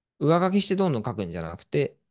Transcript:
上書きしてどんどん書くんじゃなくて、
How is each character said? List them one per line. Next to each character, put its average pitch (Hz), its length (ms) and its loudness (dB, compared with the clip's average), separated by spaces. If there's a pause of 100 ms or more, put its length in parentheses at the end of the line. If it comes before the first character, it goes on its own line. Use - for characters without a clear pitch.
(180)
上 160 220 4
書 185 100 2
き 196 100 2
し - 80 -2
て 190 80 0
ど 190 140 2
ん - 20 2
ど 117 80 0
ん - 20 -4
書 120 120 -4
く 104 100 -4
ん 87 60 -8
じ 87 80 -8
ゃ 82 40 -6
な 82 140 -8
く - 80 -20
て、 - 320 -2 (140)